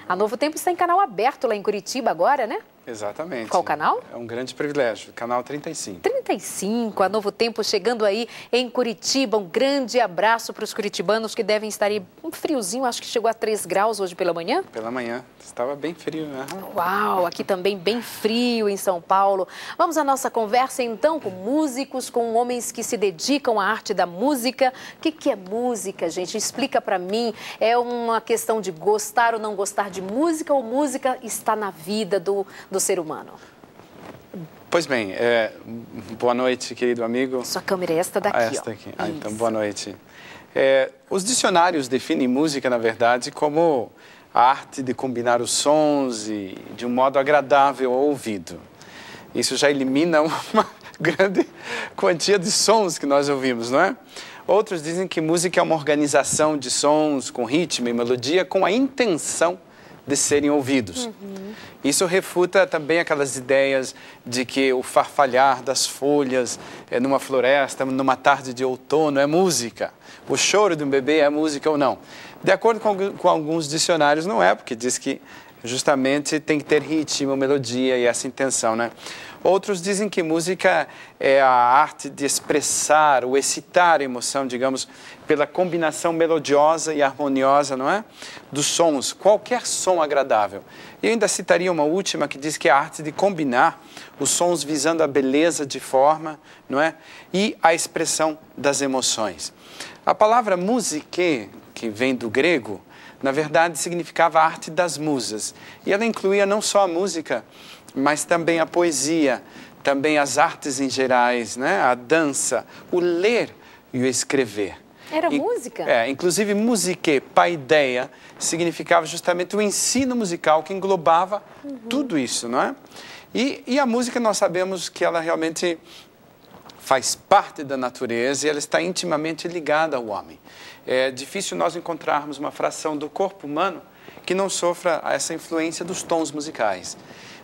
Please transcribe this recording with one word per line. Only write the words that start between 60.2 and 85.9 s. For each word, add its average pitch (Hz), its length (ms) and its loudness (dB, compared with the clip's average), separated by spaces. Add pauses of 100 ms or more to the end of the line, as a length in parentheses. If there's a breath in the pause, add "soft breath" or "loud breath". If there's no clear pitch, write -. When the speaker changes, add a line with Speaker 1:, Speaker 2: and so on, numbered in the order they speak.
Speaker 2:
ouvidos. 135 580 0
Speaker 1:
Uhum. 196 440 -14 (320 loud breath)
Speaker 2:
Isso - 220 2
refuta 180 600 2
também 160 340 0
aquelas 143 360 -2
ideias 135 580 0 (320 loud breath)
de 123 200 -4
que 135 260 0
o 127 100 0
farfalhar 131 800 2
das 127 240 -2
folhas, 131 720 0 (320 loud breath)
é, - 80 -2
numa 135 220 2
floresta, 131 640 2
numa 131 320 2
tarde 131 380 2
de 123 100 -4
outono, 139 560 0
é 139 60 6
música. 143 680 0 (380 loud breath)
O 135 80 2
choro 196 400 4
de 147 80 -4
um 139 40 -2
bebê 139 300 4
é 147 100 6
música 147 400 0
ou 151 80 2
não? 131 220 2 (420 loud breath)
De 180 120 4
acordo 220 260 2
com, 208 160 0 (220)
com - 100 2
alguns 160 400 0
dicionários, 156 580 2
não 220 160 0
é, 214 140 6
porque - 220 -8
diz 120 200 -2
que - 240 -6 (400 loud breath)
justamente 139 800 0
tem 156 180 0
que 139 60 -4
ter 147 180 4
ritmo, 143 540 -2
melodia 131 600 0
e 120 80 2
essa 120 220 0
intenção, 123 500 0
né? 117 140 -2 (520 loud breath)
Outros 190 380 2
dizem 196 280 -2
que 180 140 -2
música 165 640 0 (320 loud breath)
é 135 220 6
a 135 80 6
arte 127 600 4
de 135 160 -4
expressar 147 1000 2
ou 127 140 2
excitar 160 640 2
a - 20 -2
emoção, 131 440 -4
digamos, 127 400 -2 (400 loud breath)
pela 147 180 4
combinação 165 640 0